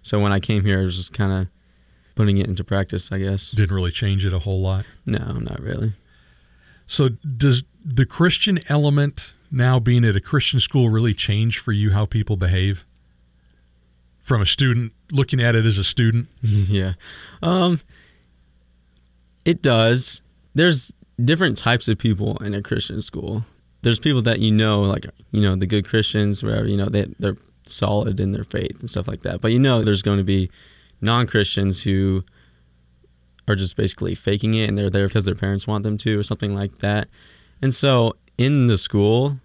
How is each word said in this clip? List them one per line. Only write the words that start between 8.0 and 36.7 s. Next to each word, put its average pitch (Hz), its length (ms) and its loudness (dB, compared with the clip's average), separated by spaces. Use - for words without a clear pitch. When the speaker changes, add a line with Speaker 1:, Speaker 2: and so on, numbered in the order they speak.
Speaker 2:
Christian 180 600 0
element, 143 640 0
now 127 300 2
being 120 240 4
at 107 100 4
a 101 60 2
Christian - 400 0
school, 123 300 2
really 110 240 2
change 110 440 -2
for - 140 -4
you 101 200 2
how 104 140 2
people 107 300 -2
behave? 92 480 0
From 117 200 0
a 90 40 2
student, 120 460 0
looking 135 300 0
at 117 160 4
it 113 100 4
as 101 120 2
a 95 60 -2
student? 117 500 0
Speaker 1:
<laughs> - 80 -12
Yeah. 98 500 2
Um, 175 380 2
it 165 180 0
does. 120 580 2
There's 156 380 2
different 151 360 2
types 117 300 0
of 110 100 0
people 104 440 0
in 104 120 -6
a 101 80 -6
Christian 107 380 -6
school. 104 440 -8
There's 117 160 2
people 135 240 0
that 110 180 0
you 110 120 2
know, 107 300 4
like, - 240 -2
you 104 100 0
know, 95 160 2
the 92 100 -2
good 101 200 0
Christians, 104 560 0
whatever, 107 260 -2
you 101 80 0
know, 98 120 0
they, 101 180 0
they're 98 180 -4
solid 104 540 -2
in 98 120 0
their 110 120 -6
faith - 360 -6
and 113 100 -10
stuff 95 180 -6
like - 120 -10
that. 90 200 -6
But, 113 120 0
you 123 60 4
know, 127 240 4
there's 98 200 2
going 101 160 2
to 95 60 0
be 95 260 0
non-Christians 104 840 0
who 95 380 0
are 107 80 2
just 95 200 -4
basically 95 380 -4
faking 104 400 -2
it, 110 140 0
and 101 80 -2
they're 101 140 0
there 98 180 0
'cause 104 160 0
their 98 100 0
parents 98 320 -4
want 107 180 -2
them 107 140 -2
to 107 200 -2
or 104 40 -2
something 101 320 -4
like 98 240 -6